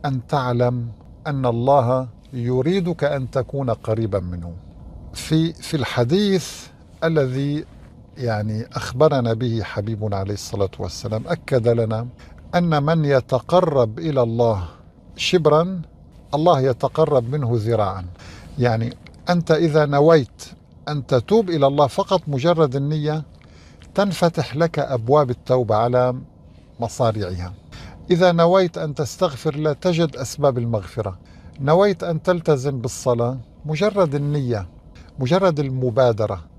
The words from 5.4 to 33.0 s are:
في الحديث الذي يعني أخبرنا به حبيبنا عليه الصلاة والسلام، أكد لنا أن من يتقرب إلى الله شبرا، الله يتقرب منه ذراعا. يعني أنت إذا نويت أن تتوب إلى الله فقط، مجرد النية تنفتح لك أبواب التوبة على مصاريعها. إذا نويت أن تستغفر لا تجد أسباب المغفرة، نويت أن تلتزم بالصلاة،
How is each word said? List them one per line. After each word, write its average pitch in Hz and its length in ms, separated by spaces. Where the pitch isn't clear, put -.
في - 240
الحديث 170 920
الذي 143 600
يعني 110 560
أخبرنا 127 600
به 113 300
حبيبنا 104 540
عليه 98 180
الصلاة 98 440
والسلام، 107 480
أكد 135 420
لنا 117 380
أن 165 280
من 156 220
يتقرب 139 960
إلى 151 240
الله 113 420
شبرا، 170 680
الله 156 260
يتقرب 131 680
منه 135 260
ذراعا. 104 500
يعني 120 380
أنت 175 220
إذا 156 360
نويت 147 560
أن 147 180
تتوب 185 440
إلى 147 160
الله 143 200
فقط، 190 400
مجرد 147 500
النية 151 460
تنفتح 170 600
لك 165 220
أبواب 127 520
التوبة 123 460
على 123 380
مصاريعها. 98 720
إذا 180 220
نويت 170 460
أن 156 160
تستغفر 147 600
لا 151 160
تجد 160 440
أسباب 135 420
المغفرة، 110 600
نويت 175 420
أن 170 200
تلتزم 147 560
بالصلاة، 120 600